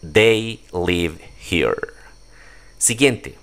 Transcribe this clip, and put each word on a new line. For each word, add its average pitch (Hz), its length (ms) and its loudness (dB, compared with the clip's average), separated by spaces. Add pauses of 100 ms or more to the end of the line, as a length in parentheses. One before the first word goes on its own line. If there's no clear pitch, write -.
They 110 600 2 (120)
live 87 460 -2 (320)
here. 69 240 0 (1040)
Siguiente. 120 640 0